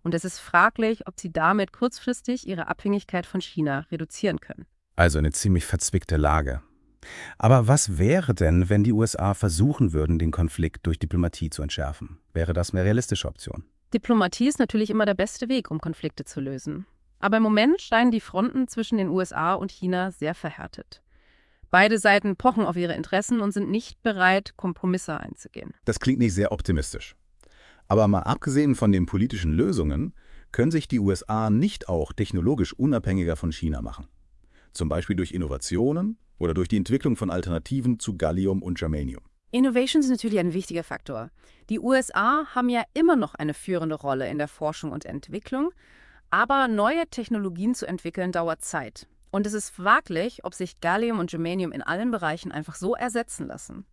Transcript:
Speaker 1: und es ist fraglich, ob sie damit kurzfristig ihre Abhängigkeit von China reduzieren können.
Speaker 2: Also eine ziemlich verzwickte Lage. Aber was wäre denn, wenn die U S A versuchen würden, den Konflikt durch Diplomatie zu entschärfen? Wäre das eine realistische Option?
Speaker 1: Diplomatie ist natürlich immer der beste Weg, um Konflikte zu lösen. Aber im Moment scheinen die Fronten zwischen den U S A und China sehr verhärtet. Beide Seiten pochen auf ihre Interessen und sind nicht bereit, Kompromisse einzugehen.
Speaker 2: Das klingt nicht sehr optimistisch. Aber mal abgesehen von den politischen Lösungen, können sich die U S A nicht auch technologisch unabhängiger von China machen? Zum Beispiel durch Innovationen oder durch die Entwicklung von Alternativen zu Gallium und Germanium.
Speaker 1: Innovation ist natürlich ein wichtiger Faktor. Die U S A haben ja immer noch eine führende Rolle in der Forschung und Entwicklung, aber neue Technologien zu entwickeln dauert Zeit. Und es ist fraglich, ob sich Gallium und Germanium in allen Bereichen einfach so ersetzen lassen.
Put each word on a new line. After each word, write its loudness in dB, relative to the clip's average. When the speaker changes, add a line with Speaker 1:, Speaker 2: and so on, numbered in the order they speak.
Speaker 1:
und -2
es -2
ist -8
fraglich, 2
ob -14
sie -10
damit 2
kurzfristig -4
ihre -6
Abhängigkeit -2
von -4
China -2
reduzieren -4
können. -18
Speaker 2:
Also 4
eine 2
ziemlich 2
verzwickte -2
Lage. 0
Aber 6
was 4
wäre 4
denn, 4
wenn 6
die 4
U 4
S 0
A 0
versuchen 2
würden, 2
den 2
Konflikt -2
durch 0
Diplomatie -2
zu -8
entschärfen? -8
Wäre 0
das -2
eine 2
realistische 0
Option? -12
Speaker 1:
Diplomatie 2
ist 2
natürlich 0
immer 2
der 2
beste -4
Weg, -2
um -4
Konflikte -6
zu -10
lösen. -8
Aber 2
im 4
Moment 4
scheinen 4
die 2
Fronten -2
zwischen -2
den 0
U 0
S -6
A 0
und -4
China -2
sehr -4
verhärtet. -12
Beide 6
Seiten 4
pochen 2
auf -2
ihre -2
Interessen -2
und 0
sind -2
nicht -4
bereit, 2
Kompromisse -4
einzugehen. -14
Speaker 2:
Das 2
klingt 2
nicht 4
sehr 2
optimistisch. -4
Aber 6
mal 4
abgesehen 2
von 4
den 4
politischen 0
Lösungen, 0
können 2
sich -2
die 2
U 4
S -2
A 0
nicht 0
auch -2
technologisch 0
unabhängiger 0
von -4
China -4
machen? -12
Zum -2
Beispiel -2
durch -2
Innovationen -2
oder -2
durch 0
die 0
Entwicklung 0
von -4
Alternativen -2
zu -6
Gallium 0
und -6
Germanium. -4
Speaker 1:
Innovation 2
ist 2
natürlich 0
ein 0
wichtiger -6
Faktor. -10
Die -4
U 2
S 2
A 2
haben 2
ja 0
immer 4
noch 0
eine -4
führende -4
Rolle -2
in -6
der -2
Forschung -6
und -10
Entwicklung, -4
aber 2
neue 0
Technologien -4
zu -8
entwickeln -6
dauert -2
Zeit. -8
Und 0
es -4
ist -6
fraglich, 0
ob -8
sich -10
Gallium 0
und -4
Germanium -4
in -8
allen -4
Bereichen -4
einfach -10
so -4
ersetzen -6
lassen. -14